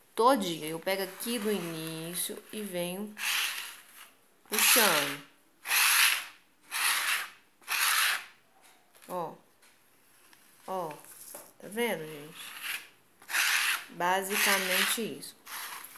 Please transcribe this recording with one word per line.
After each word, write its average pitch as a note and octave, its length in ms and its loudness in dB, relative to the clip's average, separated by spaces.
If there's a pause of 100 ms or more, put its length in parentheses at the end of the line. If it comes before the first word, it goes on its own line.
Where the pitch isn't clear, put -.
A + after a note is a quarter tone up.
(140)
todinha. F#3+ 540 4
Eu D#3+ 100 -4
pego F#3+ 240 -2
aqui A#3 360 -4
do G#3 120 0
início E3 920 -4 (100)
e G#3+ 100 -8
venho F#3 520 -6 (1300)
puxando. D#3 720 4 (3750)
Ó. F3 260 -6 (1300)
Ó. F#3 220 -4 (720)
Tá - 80 -14
vendo, G3+ 380 -4
gente? D3+ 540 -14 (1300)
Basicamente F#3+ 1300 2
isso. - 180 -14 (600)